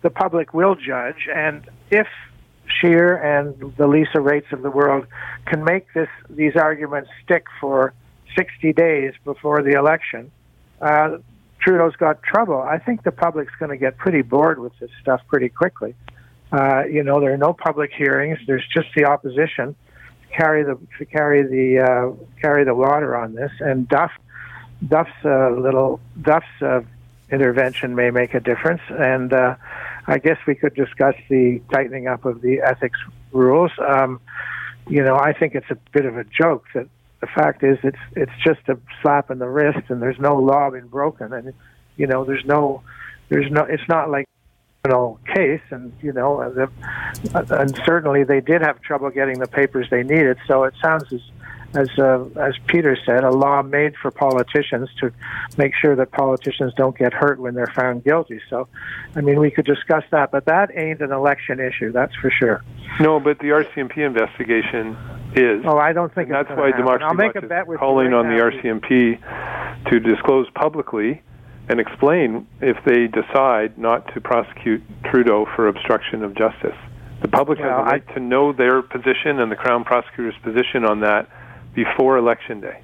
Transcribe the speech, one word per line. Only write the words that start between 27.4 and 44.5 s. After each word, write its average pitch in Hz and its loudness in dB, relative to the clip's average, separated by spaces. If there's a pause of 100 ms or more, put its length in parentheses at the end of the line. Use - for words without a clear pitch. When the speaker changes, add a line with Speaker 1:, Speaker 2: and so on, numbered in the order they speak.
Speaker 1:
may 120 2
make 123 0
a 123 0
difference. 160 -2
And, 131 0
uh, 127 2 (500)
I 147 0
guess 151 2 (100)
we 143 0
could 147 -2
discuss 135 0 (120)
the 123 4 (120)
tightening 131 -2
up 127 -4
of 117 -4
the 131 2
ethics 127 -2 (320)
rules. 135 4
Um, 135 0 (680)
you 143 2
know, 131 4
I 147 2
think 147 -2
it's - -6
a 135 -6 (140)
bit 143 2
of 120 -4
a 117 -8
joke 160 -2
that 123 -6 (340)
the - -8
fact 151 -2
is 135 4
it's, 139 -2 (160)
it's 139 -4 (120)
just 160 2
a 127 -2 (220)
slap 143 0
in 131 -8
the 123 -6
wrist 147 0
and 123 -4
there's 120 -4
no 143 2
law 139 2
been 127 -16
broken. 131 -6
And, 127 -12 (420)
you 143 -2
know, 131 0
there's 135 -4
no, 139 0 (480)
there's 143 0
no, 151 2
it's 147 -4
not 160 2
like, 139 -4 (560)